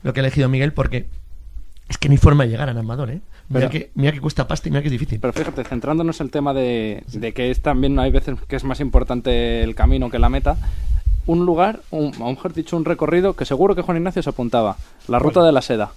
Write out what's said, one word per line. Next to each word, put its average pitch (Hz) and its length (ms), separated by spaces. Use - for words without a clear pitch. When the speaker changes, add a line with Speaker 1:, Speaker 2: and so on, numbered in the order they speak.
Speaker 1:
lo 135 100
que 135 60
ha 135 40
elegido 131 240
Miguel, 135 260
porque 127 340
es - 100
que 156 100
no 143 60
hay 135 60
forma 147 240
de 117 80
llegar 131 180
a 120 60
Nammador, 117 340
¿eh? 147 120
Mira 131 180
Speaker 2:
Pero - 40
Speaker 1:
que, 156 240
mira 143 160
que 143 100
cuesta 147 260
pasta 151 200
y 156 40
mira 143 120
que 151 60
es - 20
difícil. 117 280
Speaker 2:
Pero 120 140
fíjate, 147 300
centrándonos 151 560
en 143 80
el - 40
tema 143 220
de, 120 580
de 110 220
que 123 160
es 127 140
también, 139 340
hay 131 140
veces 135 240
que - 80
es 131 80
más 131 160
importante 120 840
el 113 100
camino 131 380
que 120 80
la 120 100
meta, 139 260
un 175 220
lugar, 180 320
un, 147 300
o 117 100
mejor 151 240
dicho, 165 240
un 160 80
recorrido 170 500
que 131 100
seguro 180 280
que 175 80
Juan 170 160
Ignacio 175 240
se 147 80
apuntaba: 117 480
la 120 100
Ruta 143 220
Speaker 3:
¿Cuál? 165 80
Speaker 2:
de 160 60
la 131 100
Seda. 107 340